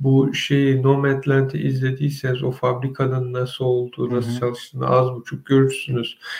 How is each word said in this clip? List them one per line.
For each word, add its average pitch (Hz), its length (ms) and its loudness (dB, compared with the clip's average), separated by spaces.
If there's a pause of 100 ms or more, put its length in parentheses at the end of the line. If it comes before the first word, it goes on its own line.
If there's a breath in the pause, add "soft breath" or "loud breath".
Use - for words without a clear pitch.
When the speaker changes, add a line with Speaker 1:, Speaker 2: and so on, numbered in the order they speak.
Speaker 1:
bu 135 340 4
şeyi 135 480 2
Nomadland'i 135 760 2
izlediyseniz 131 840 -2
o 127 80 -2
fabrikanın 127 840 -2
nasıl 127 320 -4
olduğu, 123 420 0
Speaker 2:
Hı 120 40 -2
hı. 123 60 0
Speaker 1:
nasıl 120 220 -2
çalıştığını 123 480 -4
az 127 240 4
buçuk 123 360 -12
görürsünüz. 135 720 0 (220 loud breath)